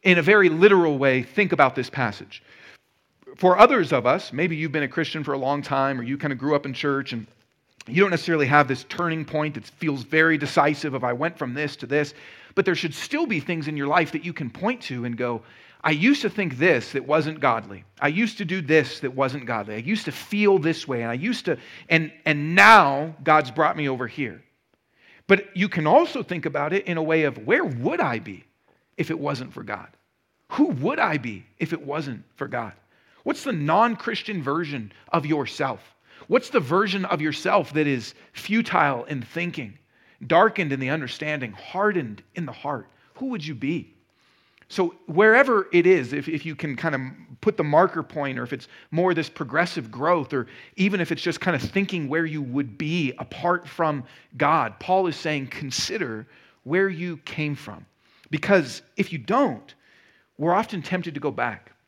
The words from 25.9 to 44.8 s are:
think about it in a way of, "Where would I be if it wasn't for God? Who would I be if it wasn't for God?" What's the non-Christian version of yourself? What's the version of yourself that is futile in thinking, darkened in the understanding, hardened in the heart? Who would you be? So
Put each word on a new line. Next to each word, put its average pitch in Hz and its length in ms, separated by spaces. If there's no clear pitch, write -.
think 165 240
about 147 280
it 196 120
in 175 120
a 160 60
way 160 200
of, 135 160
"Where 170 240
would 147 380
I 120 180
be 98 240
if 160 120
it 160 80
wasn't 139 360
for - 100
God? 98 240
Who 302 160
would 180 340
I 156 180
be 113 280
if 156 120
it 165 100
wasn't 139 440
for 139 120
God?" 113 260
What's - 200
the 262 100
non-Christian 190 880
version 143 480
of 156 120
yourself? 139 720
What's 240 220
the 254 100
version 185 460
of 170 160
yourself 156 520
that 151 140
is 127 260
futile 151 720
in 143 160
thinking, 151 560
darkened 170 480
in 135 60
the 131 100
understanding, 147 640
hardened 175 680
in 175 100
the 127 60
heart? 135 360
Who 269 120
would 208 180
you 151 100
be? 135 380
So 175 280